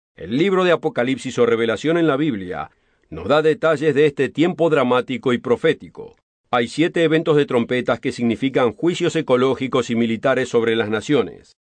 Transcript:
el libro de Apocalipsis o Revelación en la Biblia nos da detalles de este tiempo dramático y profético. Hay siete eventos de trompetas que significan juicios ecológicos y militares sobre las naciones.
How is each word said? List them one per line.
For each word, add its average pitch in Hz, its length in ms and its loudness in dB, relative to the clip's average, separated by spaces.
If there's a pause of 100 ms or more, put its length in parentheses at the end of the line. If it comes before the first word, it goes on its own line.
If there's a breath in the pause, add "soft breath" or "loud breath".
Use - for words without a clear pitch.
(180)
el 107 200 -6
libro 185 280 2
de 175 80 4
Apocalipsis 131 680 -2
o 120 60 4
Revelación 117 520 0
en 165 100 2
la 139 100 2
Biblia 95 520 -4 (400)
nos 82 200 -8
da 151 120 2
detalles 156 540 0
de 147 100 4
este 143 220 0
tiempo 156 420 0
dramático 127 640 0
y 120 60 2
profético. 120 800 -4 (340)
Hay 120 160 0
siete 165 360 0
eventos 160 340 2
de 143 80 4
trompetas 123 560 -2
que 131 100 -4
significan 120 640 0
juicios 170 420 -2
ecológicos 127 760 0
y 117 60 -2
militares 120 540 0
sobre 113 260 2
las 107 140 0
naciones. 107 640 -2 (100)